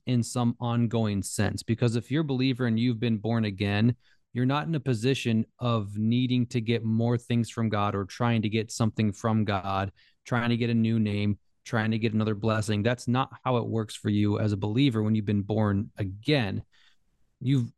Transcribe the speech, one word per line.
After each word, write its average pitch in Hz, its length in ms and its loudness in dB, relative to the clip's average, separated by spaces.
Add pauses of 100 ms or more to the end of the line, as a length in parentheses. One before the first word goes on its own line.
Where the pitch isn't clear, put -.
in 123 180 2
some 117 380 0
ongoing 113 640 0
sense. 101 400 -2
Because 117 340 0
if 113 140 -4
you're 143 100 0
a 165 40 0
believer 131 420 0
and 110 120 2
you've 120 220 0
been 117 160 0
born 113 300 0
again, 101 500 2 (380)
you're 123 100 0
not 143 220 0
in 165 80 -2
a 143 60 -2
position 117 640 0 (120)
of 110 380 -2
needing 123 520 2
to 123 120 -2
get 113 240 0
more 113 320 2
things 117 320 0
from 113 220 -2
God 104 240 0
or 98 100 0
trying 117 380 0
to 104 80 0
get 107 200 -2
something 107 400 0
from 110 360 0
God, 98 440 -2 (360)
trying 120 240 0
to 120 80 0
get 117 100 0
a 117 60 0
new 113 240 2
name, 104 400 0 (260)
trying 110 280 0
to 113 60 -2
get 110 140 0
another 107 220 0
blessing. 107 480 0
That's 120 260 0
not 127 240 0 (120)
how 127 120 0
it 110 100 0
works 110 280 -4
for - 160 -4
you 104 280 2
as 107 140 0
a 104 40 0
believer 110 460 0
when 107 120 2
you've 107 100 0
been 101 180 0
born 104 540 0
again. 107 680 -2 (800)
You've, 123 380 0